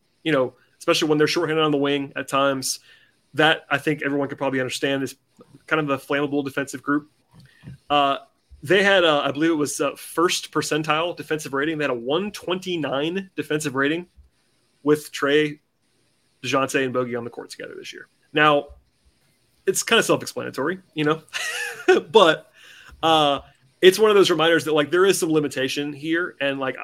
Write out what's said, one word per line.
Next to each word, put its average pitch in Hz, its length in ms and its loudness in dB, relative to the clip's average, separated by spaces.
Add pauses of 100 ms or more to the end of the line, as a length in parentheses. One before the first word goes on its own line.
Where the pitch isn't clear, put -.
(240)
you 160 80 -2
know, 131 220 0 (240)
especially 165 320 0
when 151 80 2
they're 151 100 4
shorthanded 156 380 0
on 151 60 2
the 143 60 2
wing 143 380 -2
at 135 120 -8
times. 135 540 -2 (520)
That, 156 360 2
I 143 100 0
think 151 240 -4
everyone 143 260 -2
could 139 80 -12
probably 135 220 -2
understand, 135 420 -2
is 127 140 -6 (500)
kind 160 140 0
of 151 100 -2
a 139 80 0
flammable 143 480 -2
defensive 135 380 -8
group. 147 260 -4 (800)
Uh, 139 280 2 (440)
they 185 220 4
had, 196 200 4
uh, 151 180 4
I 139 100 -2
believe 156 200 0
it 165 40 2
was, 147 240 -2
uh, 143 160 -2
first - 560 -4
percentile 156 640 -2
defensive 151 380 -8
rating. 151 240 -2
They 151 60 -4
had 139 80 -2
a 123 40 -2
one 151 360 -4
twenty-nine 175 1040 -6
defensive 151 400 -4
rating 156 320 -2 (760)
with 147 280 2
Trey, 147 500 0 (840)
DeJounte, 135 400 0
and 127 100 -4
Bogey 123 220 -4
on 120 80 -8
the 120 60 -10
court - 200 -16
together - 280 -16
this - 160 -16
year. - 140 -20 (260)
Now, 151 340 4 (1000)
it's 190 180 -2
kinda 226 200 2
self-explanatory, 131 760 -4 (140)
you 156 120 -2
know, 156 180 0 (380)
<laughs> - 500 0
but, 170 400 6 (500)
uh, 151 380 2 (420)
it's 185 180 8
one 214 100 6
of 208 60 6
those 180 140 6
reminders 160 340 2
that, 151 100 -2
like, 147 180 0
there 180 140 4
is 190 140 2
some 165 100 -2
limitation 147 640 -2
here. 160 480 -6
And, 139 180 -4
like, 131 260 -6